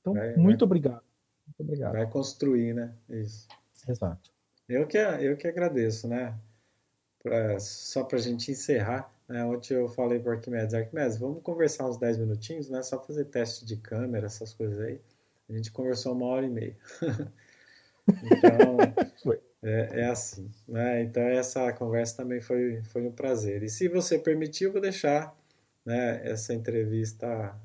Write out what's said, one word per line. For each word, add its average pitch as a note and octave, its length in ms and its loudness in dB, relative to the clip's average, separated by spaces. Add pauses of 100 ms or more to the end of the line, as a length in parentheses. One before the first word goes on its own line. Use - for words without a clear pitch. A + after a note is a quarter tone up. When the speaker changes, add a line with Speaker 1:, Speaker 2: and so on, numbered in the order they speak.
Speaker 1:
Então, F3+ 140 -2
Speaker 2:
Vai, A2+ 200 -2
Speaker 1:
muito G3 260 8
Speaker 2:
vai. A#3 60 6
Speaker 1:
obrigado. C3+ 360 2 (440)
Muito D3+ 140 -18
obrigado. D3 320 -4
Speaker 2:
Vai A2+ 180 -2
construir, B2+ 640 0
né? A#2+ 200 -6 (160)
Isso. G#2+ 360 -8 (400)
Speaker 1:
Exato. G2 440 -4 (360)
Speaker 2:
Eu C3+ 200 0
que, F3+ 100 -2
eu D3 400 2
que E3 100 -8
agradeço, C3+ 640 0
né? A#2+ 260 -4 (960)
Pra, A2 320 0
só - 440 -6
pra C3 140 0
gente A#2+ 320 -2
encerrar, C3 600 -2 (160)
né, A#2+ 160 -4
ontem A#2+ 300 -2
eu B2 140 2
falei A#2+ 320 0
pro A#2 120 -2
Arquimedes, A2+ 420 -2
"Arquimedes, A2+ 440 -2
vamos C#3+ 240 -6
conversar D#3 460 0
uns A#2 100 -4
dez A#2 200 2
minutinhos, A2+ 520 -4
né? C3 120 -4
Só B2+ 200 -6
fazer D3 240 -4
teste A#2 400 -4
de A2 100 -6
câmera, A2+ 500 -4
essas A2 280 -10
coisas G#2 260 -4
aí." C3+ 200 -8 (480)
A A2 40 -10
gente A2 200 -6
conversou B2+ 420 -2
uma B2 120 -2
hora C3 200 0
e C3 40 -2
meia. A2+ 260 -6 (240)
<laughs> D3 320 -4 (920)
Então, - 560 8 (440)
Speaker 1:
Foi. - 180 2 (220)
Speaker 2:
é, A2 400 0
é - 40 2
assim, G#2+ 440 -6 (160)
né? A#2+ 360 0
Então, A#2 200 0
essa B2+ 500 0
conversa A#2 440 -2
também B2 240 -4
foi, A#2+ 440 0
foi A#2+ 220 -4
um A#2+ 60 -4
prazer. G#2+ 500 -2
E A2 60 -6
se F3 200 0
você F3 300 2
permitir, D#3 460 0
eu G3 80 2
vou G3 80 0
deixar, D#3 560 0 (480)
né, A#2 440 -2
essa A2+ 260 -4
entrevista A2 1000 -4 (100)